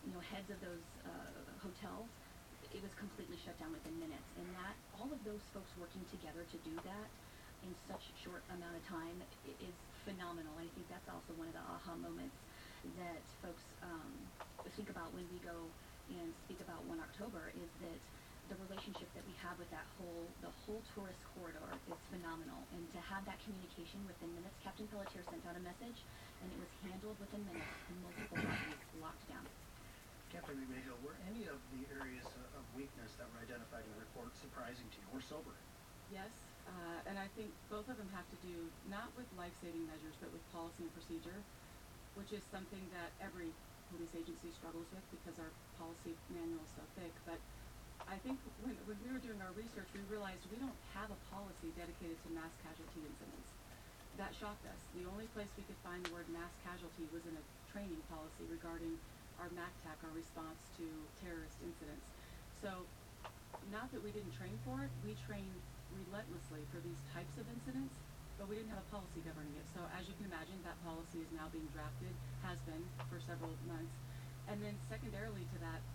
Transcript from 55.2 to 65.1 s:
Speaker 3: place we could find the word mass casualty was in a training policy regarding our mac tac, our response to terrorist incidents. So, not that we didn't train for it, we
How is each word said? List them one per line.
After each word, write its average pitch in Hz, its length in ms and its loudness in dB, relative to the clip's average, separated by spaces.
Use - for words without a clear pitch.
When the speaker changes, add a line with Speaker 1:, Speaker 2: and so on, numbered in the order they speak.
Speaker 3:
place 208 180 4
we 196 140 -2
could 185 160 -4
find 180 180 2
the 170 80 4
word 170 220 -2
mass 170 180 0
casualty 175 480 -2
was 170 160 0
in 160 80 0
a 151 60 -4
training 196 400 2
policy 165 400 -2
regarding 330 480 2
our 175 160 0
mac 170 160 2
tac, 156 160 -2
our 160 100 0
response 165 460 0
to 170 80 4
terrorist 165 400 0
incidents. 160 420 0
So, 190 240 4
not 220 240 4
that - 80 4
we 208 80 2
didn't 202 240 2
train 185 180 2
for 262 160 6
it, 277 80 4
we 208 220 4